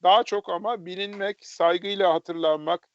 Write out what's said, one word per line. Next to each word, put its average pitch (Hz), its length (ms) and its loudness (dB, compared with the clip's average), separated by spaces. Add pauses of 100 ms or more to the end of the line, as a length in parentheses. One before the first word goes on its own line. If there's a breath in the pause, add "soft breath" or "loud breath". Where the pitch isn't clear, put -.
Daha 202 200 6
çok 208 260 -6
ama 190 360 -6
bilinmek, 202 600 -8
saygıyla 180 680 0
hatırlanmak 165 800 -2